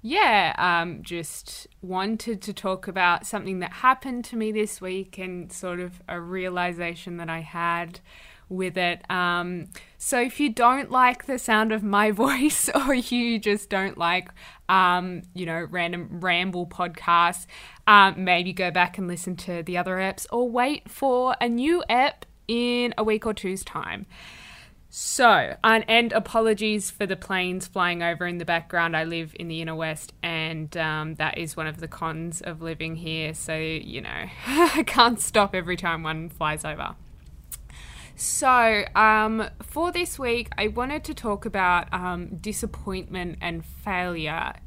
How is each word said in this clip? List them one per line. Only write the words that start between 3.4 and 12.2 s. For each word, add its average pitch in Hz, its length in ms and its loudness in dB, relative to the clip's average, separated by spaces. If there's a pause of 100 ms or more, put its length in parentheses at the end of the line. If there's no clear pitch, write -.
that 180 120 -6
happened 254 540 2
to 240 100 -10
me 220 160 -2
this 214 280 -2
week 190 380 -8
and 180 340 -10
sort 180 280 -8
of 180 280 -10
a 175 120 -6
realization 175 960 -4
that 170 120 -8
I 165 120 -6
had 170 600 -4 (480)
with 185 280 -4
it. 175 340 -2
Um, 175 560 0 (320)
so 247 220 0
if 254 180 -2
you 294 120 2
don't 254 400 4
like 254 360 4
the 254 120 -4
sound 220 340 2
of 214 100 0
my 208 280 4
<laughs> - 20 0
voice 262 560 2